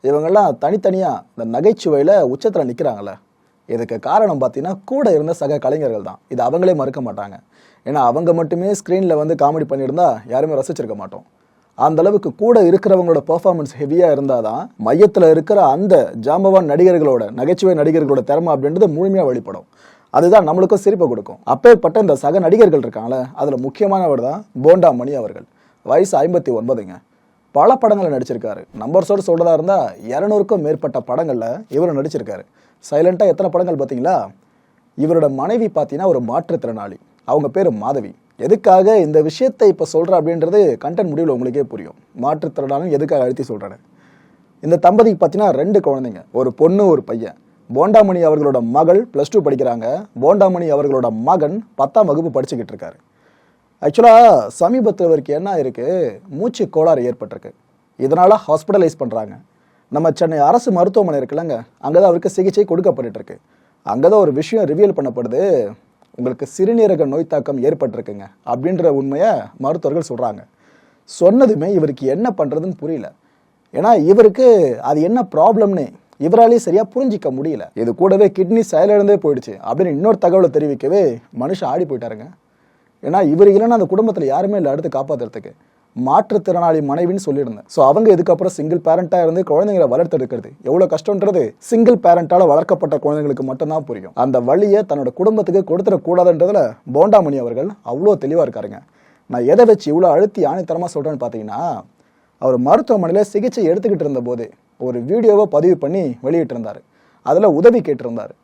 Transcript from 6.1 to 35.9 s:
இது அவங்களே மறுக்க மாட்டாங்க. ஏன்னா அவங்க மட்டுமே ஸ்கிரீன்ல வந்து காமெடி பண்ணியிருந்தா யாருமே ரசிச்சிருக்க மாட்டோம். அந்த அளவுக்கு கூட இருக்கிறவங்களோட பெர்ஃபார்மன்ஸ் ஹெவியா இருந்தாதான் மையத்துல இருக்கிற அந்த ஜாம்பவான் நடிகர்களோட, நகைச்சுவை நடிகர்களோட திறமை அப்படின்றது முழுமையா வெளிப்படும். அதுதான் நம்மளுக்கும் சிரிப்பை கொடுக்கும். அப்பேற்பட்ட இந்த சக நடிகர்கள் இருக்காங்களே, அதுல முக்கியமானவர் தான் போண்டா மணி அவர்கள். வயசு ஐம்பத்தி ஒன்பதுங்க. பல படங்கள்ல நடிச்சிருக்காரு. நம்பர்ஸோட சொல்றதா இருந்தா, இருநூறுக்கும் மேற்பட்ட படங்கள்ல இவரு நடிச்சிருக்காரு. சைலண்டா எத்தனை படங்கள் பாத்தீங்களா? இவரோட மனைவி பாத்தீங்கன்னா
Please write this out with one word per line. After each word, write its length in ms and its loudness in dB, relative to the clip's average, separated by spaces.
இது 160 -6
அவங்களே 300 0
மறுக்க 280 -6
மாட்டாங்க. 360 -12
ஏன்னா 100 -6
அவங்க 400 0
மட்டுமே 380 -4
ஸ்கிரீன்ல 420 -2
வந்து 200 -2
காமெடி 280 0
பண்ணியிருந்தா 680 -2
யாருமே 260 -2
ரசிச்சிருக்க 400 -6
மாட்டோம். 300 -16
அந்த 280 2
அளவுக்கு 320 0
கூட 280 4
இருக்கிறவங்களோட 640 2
பெர்ஃபார்மன்ஸ் 520 -2
ஹெவியா 360 2
இருந்தாதான் 540 -4
மையத்துல 460 4
இருக்கிற 360 4
அந்த 540 2
ஜாம்பவான் 500 2
நடிகர்களோட, 600 2
நகைச்சுவை 440 0
நடிகர்களோட 500 0
திறமை 300 0
அப்படின்றது 320 2
முழுமையா 260 0
வெளிப்படும். 400 -6
அதுதான் 380 6
நம்மளுக்கும் 360 2
சிரிப்பை 240 2
கொடுக்கும். 360 -8
அப்பேற்பட்ட 560 0
இந்த 160 0
சக 220 -2
நடிகர்கள் 420 4
இருக்காங்களே, 540 -8
அதுல 220 -4
முக்கியமானவர் 640 -2
தான் 240 -6
போண்டா 320 6
மணி 200 -6
அவர்கள். 280 -8
வயசு 360 2
ஐம்பத்தி 440 0
ஒன்பதுங்க. 380 -6
பல 280 4
படங்கள்ல 400 0
நடிச்சிருக்காரு. 440 -10
நம்பர்ஸோட 460 0
சொல்றதா 260 2
இருந்தா, 400 -2
இருநூறுக்கும் 520 -2
மேற்பட்ட 460 -4
படங்கள்ல 640 -6
இவரு 300 -2
நடிச்சிருக்காரு. 460 -8
சைலண்டா 380 2
எத்தனை 200 -2
படங்கள் 280 -2
பாத்தீங்களா? 540 -4
இவரோட 320 2
மனைவி 360 -2
பாத்தீங்கன்னா 380 -4